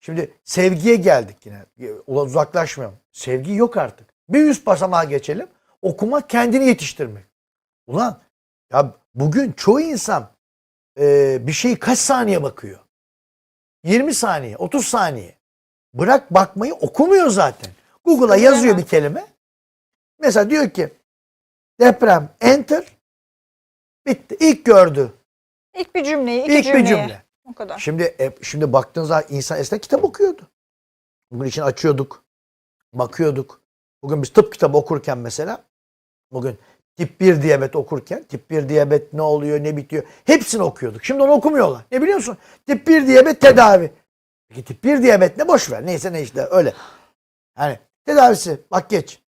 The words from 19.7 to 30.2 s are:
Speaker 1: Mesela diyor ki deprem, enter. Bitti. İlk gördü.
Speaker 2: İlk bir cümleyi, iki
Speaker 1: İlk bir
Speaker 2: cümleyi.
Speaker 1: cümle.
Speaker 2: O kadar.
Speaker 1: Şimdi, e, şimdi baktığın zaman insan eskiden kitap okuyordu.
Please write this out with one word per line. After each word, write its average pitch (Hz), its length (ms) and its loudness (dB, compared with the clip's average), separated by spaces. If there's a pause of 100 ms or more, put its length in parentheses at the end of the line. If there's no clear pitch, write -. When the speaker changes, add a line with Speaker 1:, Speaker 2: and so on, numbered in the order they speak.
Speaker 1:
Mesela 220 320 2
diyor 294 200 0
ki 160 180 -6 (920)
deprem, 214 600 2
enter. 285 440 2 (1200)
Bitti. - 340 -6
İlk 320 240 2
gördü. 160 500 4 (600)
Speaker 2:
İlk 370 200 -10
bir 339 100 -2
cümleyi, 254 380 -4
iki 285 100 0
Speaker 1:
İlk 294 60 6
bir - 40 2 (220)
Speaker 2:
cümleyi. - 20 2
Speaker 1:
cümle. - 360 -2 (280)
Speaker 2:
O 240 40 -18
kadar. 196 240 -14
Speaker 1:
Şimdi, 160 240 -6 (180)
e, 131 120 -4 (100)
şimdi 147 300 -6
baktığın 135 320 -2
zaman 156 240 -2
insan 143 300 -8
eskiden 175 220 -6
kitap 381 240 -2
okuyordu. 381 380 -4 (880)